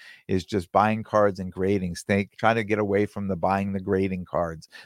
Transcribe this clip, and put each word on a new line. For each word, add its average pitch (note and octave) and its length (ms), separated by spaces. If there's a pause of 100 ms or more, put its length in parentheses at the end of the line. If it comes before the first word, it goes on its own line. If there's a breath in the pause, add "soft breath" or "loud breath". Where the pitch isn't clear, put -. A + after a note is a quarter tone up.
(280 loud breath)
is F#2+ 180
just G2 260
buying G#2+ 300
cards G#2 380
and F#2 120
grading, F#2 440
stay, G2+ 420
trying A2+ 180
to A2+ 80
get G#2 140
away G#2 300
from G2+ 200
the F#2+ 80
buying F#2+ 380
the G2 60
grading F#2+ 460
cards, E2 440 (160 loud breath)